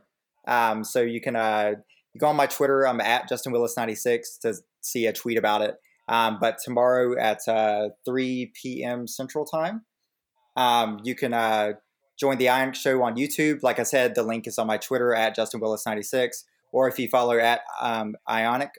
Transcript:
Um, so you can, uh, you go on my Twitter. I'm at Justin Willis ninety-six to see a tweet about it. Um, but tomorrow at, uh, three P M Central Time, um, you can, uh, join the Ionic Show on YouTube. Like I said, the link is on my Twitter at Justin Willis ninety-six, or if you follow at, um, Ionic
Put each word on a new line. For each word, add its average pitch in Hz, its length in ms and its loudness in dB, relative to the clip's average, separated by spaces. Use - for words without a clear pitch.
Um, 113 360 2
so 123 180 0
you 117 180 -2
can, 123 160 -4
uh, 107 380 0
you 117 60 -10
go 151 80 2
on 151 80 4
my 143 100 4
Twitter. 135 420 2
I'm 120 140 0
at 120 260 2
Justin 127 240 -4
Willis 120 240 0
ninety-six 117 680 -2
to 113 100 0
see 117 260 -2
a 104 60 0
tweet 117 260 -2
about 107 240 2
it. 107 140 -4
Um, 113 320 2
but 113 240 0
tomorrow 123 560 2
at, 110 280 0
uh, 107 420 2
three 127 480 -2
P 131 300 -8
M 123 240 -6
Central 135 380 -6
Time, 170 400 -4
um, 120 480 2
you 123 120 -4
can, 120 180 -2
uh, 110 400 2
join 135 180 2
the 127 120 4
Ionic 131 260 2
Show 131 260 0
on 117 140 0
YouTube. 147 480 0
Like 127 160 2
I 123 40 2
said, 123 300 2
the 123 80 0
link 113 240 -2
is 117 140 -6
on 113 80 0
my 107 100 0
Twitter 120 380 0
at 110 180 2
Justin 110 280 -4
Willis 110 260 -2
ninety-six, 120 580 -2
or 131 160 2
if 127 120 -4
you 120 80 -2
follow 120 320 4
at, 117 220 4
um, 110 340 -4
Ionic 117 500 0